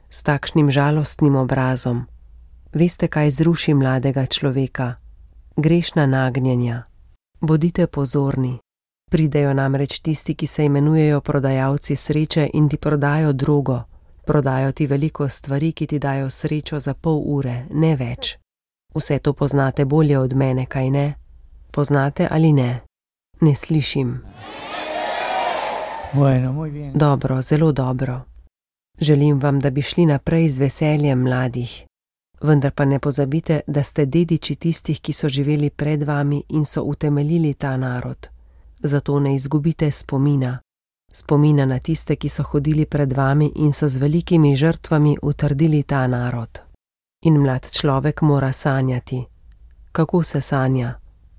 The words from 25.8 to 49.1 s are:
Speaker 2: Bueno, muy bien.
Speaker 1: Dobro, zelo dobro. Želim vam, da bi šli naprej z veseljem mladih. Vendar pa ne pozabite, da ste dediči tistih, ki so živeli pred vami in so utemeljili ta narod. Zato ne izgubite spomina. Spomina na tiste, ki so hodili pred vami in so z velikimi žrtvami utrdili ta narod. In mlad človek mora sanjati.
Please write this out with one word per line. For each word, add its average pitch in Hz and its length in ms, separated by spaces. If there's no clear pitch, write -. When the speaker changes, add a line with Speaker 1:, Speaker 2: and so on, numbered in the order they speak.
Speaker 2:
Bueno, 131 420
muy 156 180
bien. 143 240
Speaker 1:
Dobro, 135 480
zelo 151 300
dobro. 127 480
Želim 147 400
vam, 139 200
da 139 100
bi 135 120
šli 175 240
naprej 160 420
z 131 120
veseljem 147 600
mladih. 127 680
Vendar 143 280
pa 147 140
ne 139 140
pozabite, 143 680
da 143 180
ste 143 240
dediči 160 500
tistih, - 440
ki - 120
so 151 160
živeli 143 420
pred 147 320
vami 143 440
in 151 180
so - 180
utemeljili 147 720
ta 135 220
narod. 123 520
Zato 143 420
ne 139 140
izgubite 147 560
spomina. 135 680
Spomina 147 520
na 131 140
tiste, 156 380
ki 147 120
so 147 140
hodili 151 440
pred 143 260
vami 139 440
in 151 160
so 147 160
z 131 80
velikimi 151 600
žrtvami 151 640
utrdili 147 640
ta 135 240
narod. 123 520
In 160 140
mlad 135 340
človek 143 520
mora 139 300
sanjati. 131 720